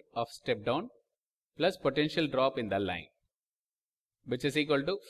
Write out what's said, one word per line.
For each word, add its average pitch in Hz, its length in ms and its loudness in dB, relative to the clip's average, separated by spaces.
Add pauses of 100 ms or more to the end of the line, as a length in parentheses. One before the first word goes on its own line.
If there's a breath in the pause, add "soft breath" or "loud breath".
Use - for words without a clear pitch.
(140)
of 117 160 -2
step 110 340 -4
down 147 260 0 (640)
plus 180 200 0
potential 156 520 0
drop 131 280 2
in 117 120 -2
the 98 100 0
line, 90 280 -2 (1160)
which 120 200 -4
is 139 120 -2
equal 147 280 4
to 185 120 0 (140)